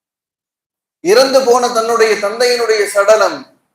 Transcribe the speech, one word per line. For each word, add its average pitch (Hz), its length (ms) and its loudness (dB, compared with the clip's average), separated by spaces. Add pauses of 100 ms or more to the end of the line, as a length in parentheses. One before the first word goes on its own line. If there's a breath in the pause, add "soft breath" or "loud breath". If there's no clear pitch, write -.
(1000)
இறந்து 262 440 2
போன 247 240 2
தன்னுடைய 226 460 0
தந்தையினுடைய 220 720 -2
சடலம் 196 760 -2 (140)